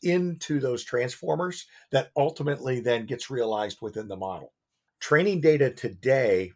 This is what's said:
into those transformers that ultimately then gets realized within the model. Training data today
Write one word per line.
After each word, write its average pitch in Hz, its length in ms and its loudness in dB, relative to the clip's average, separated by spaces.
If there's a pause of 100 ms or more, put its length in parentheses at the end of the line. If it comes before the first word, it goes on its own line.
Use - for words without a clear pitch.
into 175 580 0
those 123 240 -2
transformers 156 800 -4 (240)
that 135 260 0
ultimately 143 640 -2
then 117 260 0
gets 120 220 -8
realized 110 540 -4
within 107 260 -8
the 95 80 -10
model. 95 360 -8 (480)
Training 180 400 2
data 143 300 6
today 107 840 2